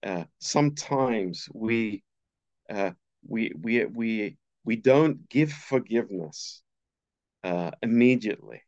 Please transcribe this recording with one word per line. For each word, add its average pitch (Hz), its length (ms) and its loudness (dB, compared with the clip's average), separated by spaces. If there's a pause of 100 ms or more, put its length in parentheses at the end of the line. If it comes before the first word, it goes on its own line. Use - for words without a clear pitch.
Uh, 90 200 -4 (140)
sometimes 135 1120 0
we, 110 500 -2 (640)
uh, 98 220 -2 (360)
we, 113 320 -4
we, 113 260 0
we, 110 520 -4 (260)
we 110 120 -2
don't 143 540 4
give 151 220 2
forgiveness, 110 1080 -4 (800)
uh, 87 280 -2 (100)
immediately. 117 880 2